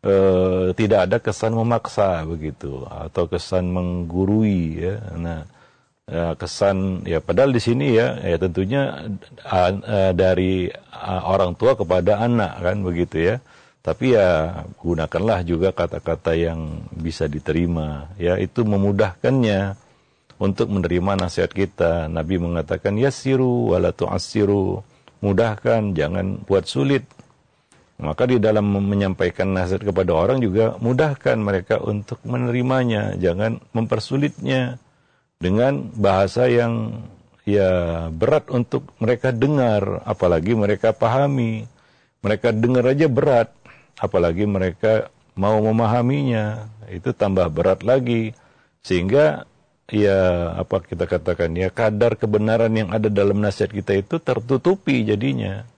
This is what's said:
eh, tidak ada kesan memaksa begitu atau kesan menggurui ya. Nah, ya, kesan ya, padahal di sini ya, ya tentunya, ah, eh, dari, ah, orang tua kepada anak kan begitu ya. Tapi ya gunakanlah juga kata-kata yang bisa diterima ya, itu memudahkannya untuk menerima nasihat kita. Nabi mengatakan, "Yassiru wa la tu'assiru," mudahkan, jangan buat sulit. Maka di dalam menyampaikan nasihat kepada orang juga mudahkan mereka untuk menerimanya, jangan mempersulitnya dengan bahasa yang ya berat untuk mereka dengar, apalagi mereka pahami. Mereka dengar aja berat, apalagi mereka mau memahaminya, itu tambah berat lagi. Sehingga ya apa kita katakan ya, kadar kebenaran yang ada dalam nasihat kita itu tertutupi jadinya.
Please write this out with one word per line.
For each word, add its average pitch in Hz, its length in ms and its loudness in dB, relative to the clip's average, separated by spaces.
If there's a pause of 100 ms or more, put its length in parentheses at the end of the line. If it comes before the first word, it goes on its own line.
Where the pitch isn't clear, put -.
eh, 92 600 4 (100)
tidak 107 320 4
ada 113 160 0
kesan 113 320 -2
memaksa 107 720 0
begitu 73 640 -8
atau 82 400 -4
kesan 90 400 -2
menggurui 90 1120 0
ya. 98 160 -4 (160)
Nah, 82 320 -8 (560)
ya, 82 320 -4
kesan 95 720 -2
ya, 82 160 -2
padahal 123 320 2
di 110 80 0
sini 123 320 2
ya, 123 240 2
ya 87 160 -2
tentunya, 95 720 -2 (400)
ah, 90 240 2
eh, 98 400 0
dari, 92 560 2 (240)
ah, 92 400 -6
orang 92 240 2
tua 117 240 2
kepada 92 400 2
anak 117 400 0
kan 95 240 -2
begitu 87 400 -2
ya. 110 140 2 (420)
Tapi 123 320 -2
ya 87 500 2 (140)
gunakanlah 85 720 -2
juga 85 240 0
kata-kata 82 640 -4
yang 80 560 -4
bisa 80 400 -6
diterima 78 880 -4
ya, 87 160 0
itu 98 320 -2
memudahkannya 101 1120 0 (560)
untuk 98 320 -2
menerima 92 480 0
nasihat 90 320 -2
kita. 85 640 -2
Nabi 82 320 -2
mengatakan, 85 560 -4
"Yassiru 127 720 0
wa 90 80 2
la 87 160 0
tu'assiru," 98 880 -2 (400)
mudahkan, 107 720 0
jangan 92 480 -4
buat 98 240 0
sulit. 135 400 -2 (960)
Maka 76 240 0
di 127 160 2
dalam 107 240 2
menyampaikan 98 880 0
nasihat 92 320 -2
kepada 92 240 0
orang 98 320 2
juga 110 400 2
mudahkan 127 560 0
mereka 101 400 -2
untuk 104 480 -6
menerimanya, 123 880 0
jangan 95 560 -2
mempersulitnya 127 1040 -2 (640)
dengan 120 560 0
bahasa 101 560 2
yang 117 480 0 (480)
ya 87 640 2
berat 113 400 0
untuk 131 480 -2
mereka 120 320 0
dengar, 117 720 0
apalagi 87 480 0
mereka 107 400 2
pahami. 117 720 0 (560)
Mereka 107 320 0
dengar 120 400 2
aja 147 160 2
berat, 127 440 2 (480)
apalagi 90 480 0
mereka 98 640 0 (240)
mau 104 240 2
memahaminya, 113 1120 0 (160)
itu 95 240 -6
tambah 92 400 2
berat 90 320 0
lagi. 117 480 0 (480)
Sehingga 120 640 2 (480)
ya 92 640 2
apa 87 320 -4
kita 87 160 -4
katakan 85 480 -2
ya, 92 160 -2
kadar 110 480 2
kebenaran 110 560 2
yang 110 240 -2
ada 107 160 2
dalam 101 320 2
nasihat 101 320 -2
kita 98 240 -4
itu 160 240 -4
tertutupi 131 800 0
jadinya. 107 640 -2 (100)